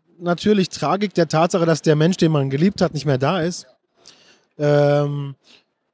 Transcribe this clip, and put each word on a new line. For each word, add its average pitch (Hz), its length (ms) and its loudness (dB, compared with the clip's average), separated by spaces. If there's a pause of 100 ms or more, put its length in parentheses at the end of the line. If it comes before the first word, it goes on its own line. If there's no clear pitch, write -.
(200)
natürlich 175 500 0
Tragik 185 440 -4
der 170 140 0
Tatsache, 165 380 0
dass 165 160 2
der 156 140 2
Mensch, 160 220 2
den 160 140 2
man 139 180 0
geliebt 156 320 0
hat, 165 120 0
nicht 147 120 -6
mehr 139 120 2
da 156 240 -2
ist, 170 260 -6 (880)
ähm, 143 800 0 (580)